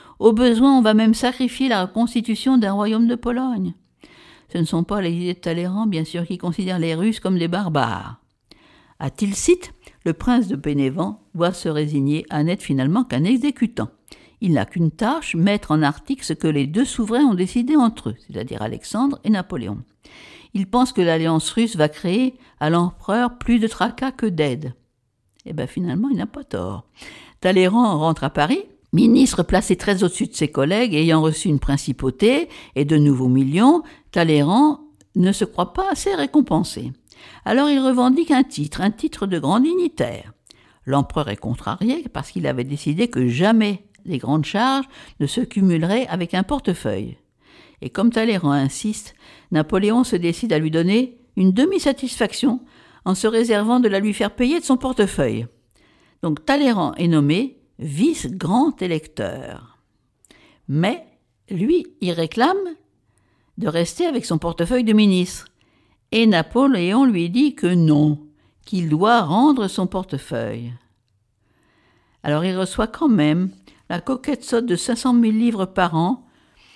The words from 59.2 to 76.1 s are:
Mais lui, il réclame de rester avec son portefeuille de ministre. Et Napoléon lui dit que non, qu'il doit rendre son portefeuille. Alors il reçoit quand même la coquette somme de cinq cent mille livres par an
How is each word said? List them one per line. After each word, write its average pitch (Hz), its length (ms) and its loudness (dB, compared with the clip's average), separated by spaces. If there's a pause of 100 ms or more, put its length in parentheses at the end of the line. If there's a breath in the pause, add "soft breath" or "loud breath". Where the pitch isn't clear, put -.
Mais 190 360 -2 (440)
lui, 226 360 0 (140)
il 180 120 -4
réclame 170 440 0 (1000)
de 220 100 -4
rester 170 380 -2
avec 311 200 -2
son 165 120 -2
portefeuille 170 480 -2
de 220 80 4
ministre. 190 540 2 (640)
Et 226 160 4
Napoléon 214 760 2
lui 180 260 2
dit 262 260 2
que - 120 0
non, 151 520 4 (460 soft breath)
qu'il 175 220 -4
doit 202 340 4
rendre 220 460 2
son 185 180 -4
portefeuille. 120 880 -6 (1500)
Alors 151 220 0
il 185 120 -2
reçoit 185 300 -2
quand 302 220 0
même 185 420 2 (380 soft breath)
la 175 100 -4
coquette 262 460 -6
somme 233 200 0
de 180 120 0
cinq 233 180 -4
cent 247 180 0
mille 226 240 4
livres 220 280 0
par 180 300 0
an 180 260 0 (540 soft breath)